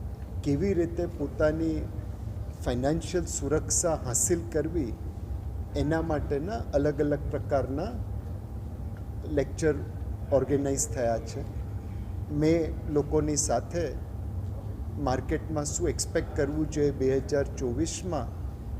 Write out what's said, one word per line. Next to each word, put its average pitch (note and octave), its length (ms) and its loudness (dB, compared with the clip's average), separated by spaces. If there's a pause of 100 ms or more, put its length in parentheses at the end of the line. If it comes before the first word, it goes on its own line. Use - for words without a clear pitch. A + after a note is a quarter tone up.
(420)
કેવી D3+ 320 4
રીતે E3+ 320 2
પોતાની D#3 800 2 (760)
ફાઇનાન્શિયલ D3+ 600 2
સુરક્ષા - 680 2
હાંસિલ C#3 460 2 (120)
કરવી, D3+ 400 2 (840)
એના D3+ 260 2
માટેના D#3 540 0 (180)
અલગ C#3+ 260 4
અલગ D3 180 4 (120)
પ્રકારના C#3+ 600 0 (1400)
લેક્ચર D3 440 2 (580)
ઓર્ગેનાઇઝ C#3 560 4
થયા A#2 300 2
છે. - 380 -6 (760)
મેં D#3 600 4
લોકોની D3 440 2
સાથે C#3 680 0 (920)
માર્કેટમાં D3 680 0
શું E3+ 240 0
એક્સપેક્ટ - 480 0
કરવું D3+ 340 2
જોઈએ D3 200 4
બે C3 260 4
હજાર C#3 280 2
ચોવીસમાં C#3 840 -2 (540)